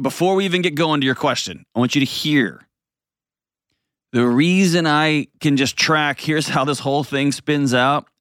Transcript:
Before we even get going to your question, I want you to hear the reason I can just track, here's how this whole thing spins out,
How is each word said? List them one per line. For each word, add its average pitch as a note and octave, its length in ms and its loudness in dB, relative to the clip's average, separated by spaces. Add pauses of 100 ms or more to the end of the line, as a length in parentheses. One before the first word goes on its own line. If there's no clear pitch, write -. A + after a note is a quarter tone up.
Before D#3+ 340 0
we G3 120 2
even F3+ 160 -2
get E3+ 120 -2
going D#3 280 0
to - 40 0
your C3 80 2
question, B2 500 -4 (100)
I A2 40 -2
want A#2+ 160 0
you D3 60 2
to C3+ 60 2
hear C#3 600 -2 (1500)
the A#2+ 140 2
reason E3+ 600 2
I D3+ 420 0 (120)
can C#3+ 160 2
just C3 200 -2
track, D3+ 440 0
here's D#3 280 -2
how C#3 160 -2
this C#3+ 160 -2
whole C#3 240 -2
thing C#3 260 -2
spins C#3+ 440 -2
out, C3+ 340 0 (120)